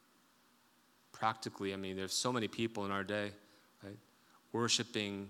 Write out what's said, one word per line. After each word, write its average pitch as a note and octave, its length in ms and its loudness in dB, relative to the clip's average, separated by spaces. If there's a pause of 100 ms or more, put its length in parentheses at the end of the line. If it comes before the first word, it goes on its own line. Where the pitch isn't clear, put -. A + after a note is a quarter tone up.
(1120)
practically, G#2+ 640 0
I - 20 -4
mean, F#2+ 180 -4
there's F#2+ 200 -2
so B2+ 180 2
many A2+ 160 2
people A2+ 380 -2
in G2 40 0
our G2 140 0
day, G#2 280 -2 (520)
right, G2+ 140 -12 (540)
worshiping G#2+ 760 2